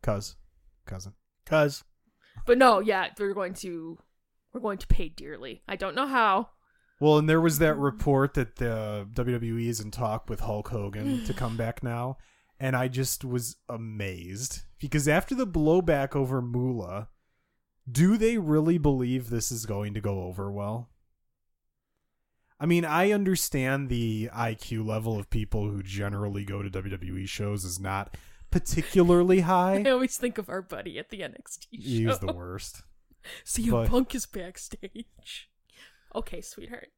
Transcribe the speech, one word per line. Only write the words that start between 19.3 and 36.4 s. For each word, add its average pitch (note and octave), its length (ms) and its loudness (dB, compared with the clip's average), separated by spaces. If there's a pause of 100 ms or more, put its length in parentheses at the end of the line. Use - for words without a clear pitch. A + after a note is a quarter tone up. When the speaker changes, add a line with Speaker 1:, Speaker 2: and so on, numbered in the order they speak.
Speaker 1:
is A2 160 -6
going G#2 260 -4
to G#2+ 80 -4
go G2 220 -2
over F#2+ 280 -6
well? G#2 380 -6 (1700)
I - 60 -4
mean, E3+ 200 4
I E3+ 260 4
understand C#3 800 0
the A#2 440 0
I A#2 200 -2
Q A2 300 -6
level A2 360 -2
of G2+ 100 -10
people G#2+ 400 0
who G2+ 140 -6
generally G2+ 640 -4
go G2 180 -6
to G2+ 60 -6
W F#2+ 200 -6
W F2+ 280 -8
E G2 80 -6
shows G2+ 400 -4
is F#2 160 -8
not F#2+ 340 -6 (340)
particularly F3 920 4
high. F#3 420 2
Speaker 3:
<laughs> - 20 2
I C4+ 40 4
always B3+ 280 2
think B3 200 -4
of G#3 120 -8
our F#3+ 120 -6
buddy E3 360 -10
at D#3 120 -12
the G3 120 -12
N D#3 160 -10
X - 200 -16
T - 240 -18
show. A2+ 280 0
Speaker 1:
He's G#2+ 100 0
the G2 140 -4
worst. F2+ 500 -12 (300)
Speaker 3:
<laughs> - 300 -20
C - 220 -4
M A#3 60 2
Speaker 1:
But - 180 4
Speaker 3:
Punk B3+ 260 4
is A#3+ 100 -6
backstage. - 1200 -14 (640)
Okay, A3 240 -8
sweetheart. - 480 -16 (100)